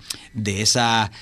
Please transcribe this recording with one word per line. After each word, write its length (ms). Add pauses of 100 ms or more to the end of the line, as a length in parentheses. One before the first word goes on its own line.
(320)
de 300
esas 480 (120)